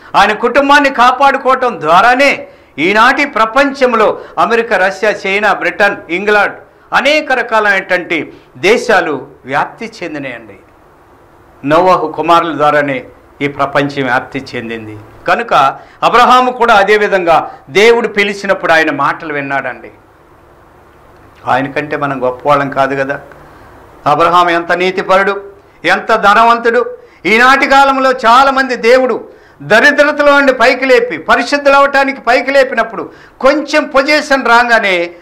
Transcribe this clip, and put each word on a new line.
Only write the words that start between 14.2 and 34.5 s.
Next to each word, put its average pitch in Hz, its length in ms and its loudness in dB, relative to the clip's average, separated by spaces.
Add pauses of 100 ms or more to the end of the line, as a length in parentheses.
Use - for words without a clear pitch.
చెందింది. 113 420 -12 (300)
కనుక 214 260 -2 (500)
అబ్రహాము 247 480 4
కూడా 233 220 0
అదే 202 240 2
విధంగా 185 540 0 (180)
దేవుడు 220 380 2
పిలిచినప్పుడు 196 640 -2
ఆయన 160 200 2
మాటలు 151 420 -4
విన్నాడండి. 131 580 -8 (1600)
ఆయన 131 240 -2
కంటే 151 260 -6
మనం 139 260 -6
గొప్పవాళ్ళం 139 460 0
కాదు 135 260 -2
కదా. 139 260 -6 (840)
అబ్రహాం 170 440 2
ఎంత 170 220 -2
నీతిపరుడు, 190 720 -2 (420)
ఎంత 202 300 0
ధనవంతుడు. 233 800 2 (300)
ఈనాటి 247 420 2
కాలంలో 269 440 2
చాలామంది 254 640 2
దేవుడు 233 520 0 (340)
దరిద్రతలో 285 800 2
నుండి 269 140 2
పైకి 262 320 0
లేపి, 240 320 2
పరిశుద్ధులు 269 560 0
అవటానికి 277 480 2
పైకి 262 300 0
లేపినప్పుడు 233 580 -2 (300)
కొంచెం 302 440 0
పొజిషన్ 269 640 -2
రాగానే 214 640 2 (100)